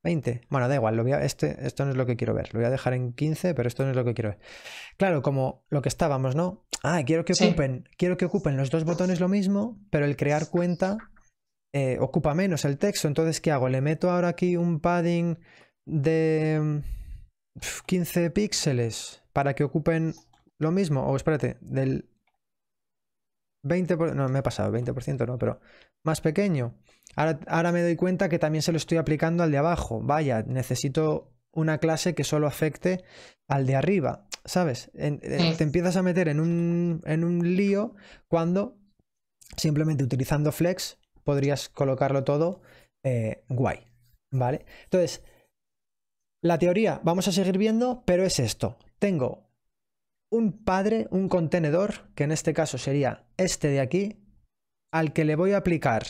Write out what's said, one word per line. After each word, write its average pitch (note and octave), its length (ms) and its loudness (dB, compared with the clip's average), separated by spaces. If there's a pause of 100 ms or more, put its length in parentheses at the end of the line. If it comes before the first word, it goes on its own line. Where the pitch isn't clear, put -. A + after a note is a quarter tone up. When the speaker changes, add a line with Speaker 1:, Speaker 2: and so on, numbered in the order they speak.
Speaker 1:
veinte. C#3 460 -2
Bueno, B2+ 180 0
da C#3 80 2
igual, A2+ 200 2
lo A#2 80 2
voy B2 100 2
a, D3 100 0
este, D3 420 -2
esto C3+ 200 -4
no C#3 60 -2
es B2+ 60 -2
lo C3 80 0
que A#2+ 120 0
quiero A2+ 160 -2
ver. - 200 -4
Lo A2 60 -2
voy A#2 80 2
a A#2+ 40 2
dejar B2+ 220 -2
en B2+ 200 -4
quince, D#3 400 -2
pero A#2+ 140 -2
esto B2 160 -2
no C3+ 80 0
es B2+ 40 -2
lo B2+ 100 0
que A#2+ 80 0
quiero A2 180 -4
ver. G2 80 -12 (580)
Claro, F3+ 240 2
como C3+ 480 -2
lo D3 120 0
que C3 80 -2
estábamos, C3 460 0
¿no? F3+ 300 -4 (180)
Ah, D#3+ 220 2
quiero D#3+ 200 0
que F3+ 100 0
Speaker 2:
Sí. G#3+ 100 4
Speaker 1:
ocupen, C#3+ 420 0 (100)
quiero F3+ 200 0
que F#3 80 0
ocupen D#3+ 320 0
los C3+ 140 0
dos D#3+ 120 0
botones F3 360 0
lo F3+ 80 2
mismo, G3+ 520 0 (120)
pero D3 140 2
el C#3+ 120 0
crear D3 320 0
cuenta, F3 480 0 (760)
eh, C3+ 260 0
ocupa C#3+ 340 0
menos F3 320 2
el C#3+ 120 0
texto. G3+ 300 0
Entonces, D#3+ 340 0
¿qué E3 100 2
hago? C3 180 2
¿Le C3 120 0
meto D#3 280 0
ahora F3+ 200 2
aquí F3 280 0
un E3+ 220 0
padding E3+ 600 2 (460)
de, D#3 760 2
mm, D3+ 180 -2 (800)
pf, - 260 -10
quince F3 460 0
píxeles C#3 920 -2 (120)
para C#3 200 2
que D3+ 100 0
ocupen D#3+ 500 0 (460)
lo D#3 120 0
mismo? D3+ 360 0
O C3+ 80 2
espérate, C3 460 0
del C3 480 -2 (1500)
veinte F3 320 0
por, D#3 200 -2
no, C3+ 140 0
me C3+ 100 0
he C3+ 40 -2
pasado, G#2 280 -2
veinte B2 220 -2
por B2+ 100 -8
ciento C3 220 -4
no, B2 120 -6
pero A#2 220 -2 (440)
más D#3 180 -2
pequeño. D#3 540 0 (400)
Ahora, D3+ 320 0
ahora E3 240 2
me F3 100 2
doy E3+ 140 2
cuenta F3+ 340 0
que E3 100 0
también D#3 220 0
se E3+ 100 0
lo E3 60 0
estoy E3 200 0
aplicando E3 460 0
al D#3+ 80 2
de C#3+ 60 2
abajo. C#3+ 440 0
Vaya, C3 420 0
necesito C3+ 880 -2 (180)
una D#3+ 260 0
clase D#3+ 380 0
que D3 80 -2
solo D3+ 240 0
afecte F3+ 560 -2 (440)
al C#3 180 2
de C3+ 100 2
arriba, D3 520 0 (180)
¿sabes? D#3+ 480 -2
En, D3 280 -4
eh, E3 300 0
Speaker 2:
Sí. D#3+ 60 -2
Speaker 1:
te E3 60 0
empiezas E3+ 340 0
a F#3+ 40 2
meter F3+ 280 2
en D3 100 0
un, E3+ 640 0
en D#3 180 0
un F3 320 2
lío G3+ 400 0 (320)
cuando F3 500 0 (800)
simplemente D3+ 460 2
utilizando C#3 480 0
Flex - 460 -2 (260)
podrías C#3+ 460 0
colocarlo C3+ 540 0
todo, D#3 380 0 (420)
eh, A#2+ 460 -2
guay, A#2+ 360 -2 (460)
¿vale? B2+ 340 -2 (200)
Entonces, - 360 0 (1200)
la E3+ 160 2
teoría, F3 460 2
vamos F3+ 240 2
a G3+ 40 0
seguir F#3+ 260 2
viendo, A3+ 480 0
pero F3+ 180 4
es F3+ 160 0
esto. A#2 380 -2 (200)
Tengo D3+ 540 -2 (800)
un A3 320 0
padre, G#3+ 480 2
un F#3+ 160 0
contenedor, F3 880 0
que - 80 -2
en C#3+ 80 0
este D#3 220 0
caso D3 240 -2
sería C3+ 500 -2 (100)
este F#3 300 0
de C#3 140 2
aquí, F#3 420 -2 (680)
al D#3+ 220 0
que D#3+ 120 2
le D3+ 100 2
voy F#3 160 2
a G3+ 60 2
aplicar D3+ 520 0